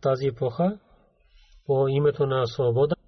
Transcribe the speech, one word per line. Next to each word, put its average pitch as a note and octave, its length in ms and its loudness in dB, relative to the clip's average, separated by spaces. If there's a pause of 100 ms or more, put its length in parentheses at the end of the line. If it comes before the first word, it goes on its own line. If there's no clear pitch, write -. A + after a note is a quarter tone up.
тази C3+ 260 0
епоха, D3+ 520 -2 (880)
по C3+ 220 2
името C#3+ 380 2
на C3 200 0
свобода, B2+ 500 0 (120)